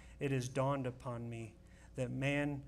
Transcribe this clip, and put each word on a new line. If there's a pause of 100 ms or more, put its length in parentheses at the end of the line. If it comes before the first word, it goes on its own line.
(180)
it
has
dawned
upon
me (400)
that
man